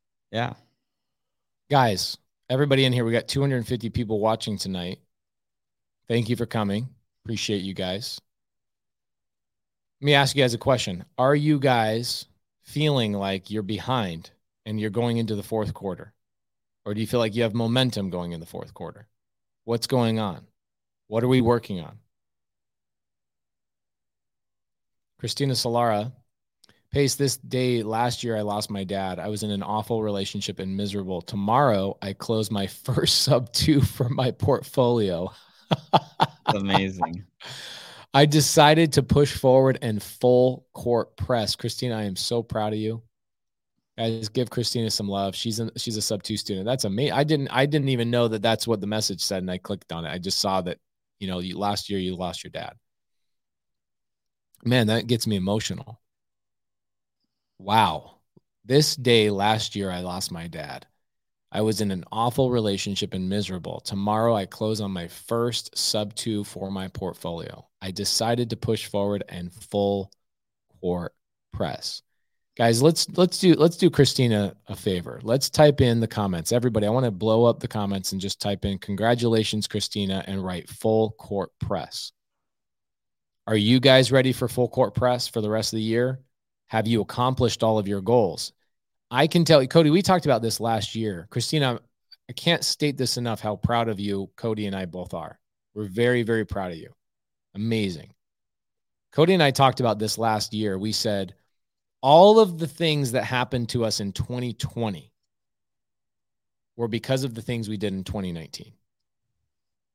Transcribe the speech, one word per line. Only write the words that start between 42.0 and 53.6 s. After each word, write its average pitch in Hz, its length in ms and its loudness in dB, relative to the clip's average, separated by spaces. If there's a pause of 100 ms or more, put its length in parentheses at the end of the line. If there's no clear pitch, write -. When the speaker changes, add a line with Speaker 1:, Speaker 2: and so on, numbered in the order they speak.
Speaker 2:
am 95 140 -6
so 120 260 -4
proud 107 300 -4
of 107 60 -4
you. 110 220 -6 (960)
Guys, 113 300 -2
give 127 220 -2
Christina 113 400 -2
some 98 180 -4
love. 98 280 -2
She's 113 240 -6
a, 113 180 -6
she's 110 200 -6
a 104 40 -6
sub 101 220 -4
two 107 120 -6
student. 98 300 -6
That's 131 180 -2
ama-, 107 300 -2
I 135 100 2
didn't, 147 260 0
I 135 180 2
didn't 143 220 0
even 120 200 0
know 120 180 2
that 110 140 -2
that's 113 260 0
what 110 140 -2
the 101 60 -6
message 107 340 -4
said, 92 220 -4
and 90 80 -6
I 90 80 -6
clicked - 340 -10
on 82 100 -8
it. 80 60 -8
I 85 80 -8
just 92 220 -4
saw 95 220 0
that, 87 180 -8 (400)
you 98 80 -8
know, 90 120 -4
you, 90 180 -8
last 101 340 -4
year 98 80 -2
you 92 160 -4
lost 87 280 -8
your 82 60 -18
dad. - 240 -12 (1900)